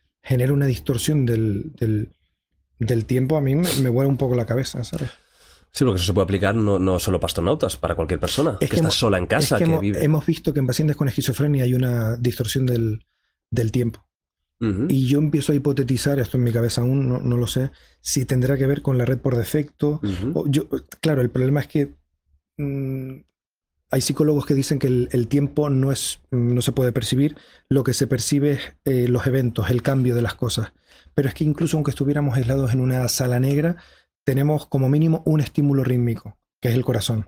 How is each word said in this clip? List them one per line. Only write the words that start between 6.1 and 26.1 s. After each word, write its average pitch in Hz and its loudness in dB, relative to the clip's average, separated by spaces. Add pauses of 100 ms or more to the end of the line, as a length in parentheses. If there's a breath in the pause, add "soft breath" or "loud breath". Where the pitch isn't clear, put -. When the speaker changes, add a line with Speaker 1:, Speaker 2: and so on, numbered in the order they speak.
Speaker 2:
puede 95 2
aplicar 98 0
no, 104 2
no 92 2
solo 92 -2
para - -4
astronautas, 104 -2
para 82 -4
cualquier 82 -2
persona 139 -2
Speaker 1:
Es 98 -8
Speaker 2:
que 147 0
Speaker 1:
que - -4
Speaker 2:
está 175 0
Speaker 1:
hemos, - -2
Speaker 2:
sola 104 2
en 90 -2
casa, 131 0
Speaker 1:
es 104 2
que 170 2
Speaker 2:
que 165 2
Speaker 1:
hemos, 160 0
Speaker 2:
vive. 101 -2
Speaker 1:
hemos 151 2
visto 160 -2
que 143 -2
en 131 0
pacientes 151 0
con 143 0
esquizofrenia 139 0
hay 123 0
una 120 0
distorsión 123 -2
del, 113 -2 (460)
del 117 0
tiempo. 117 -2 (540)
Speaker 2:
Ujú. 107 -2
Speaker 1:
Y 135 2
yo 143 2
empiezo 151 0
a 147 2
hipotetizar, 135 0
esto 123 -2
en 123 2
mi 117 0
cabeza 117 0
aún, 131 0
no, 123 -2
no 120 0
lo 120 0
sé, 131 -2 (300 soft breath)
si - -2
tendrá 131 2
que 135 0
ver 143 0
con 131 0
la 123 2
red 127 0
por 127 0
defecto. 147 -2
Speaker 2:
Ujú. 95 -4
Speaker 1:
O - -2
yo, 143 0 (320)
claro, 147 0
el 120 2
problema 131 0
es 131 -6
que 143 -2 (640)
mm, 135 -6 (800)
hay 135 0
psicólogos 151 2
que - 2
dicen 139 0
que 139 0
el, 123 2
el 120 0
tiempo 143 0
no 135 2
es, - -6 (120)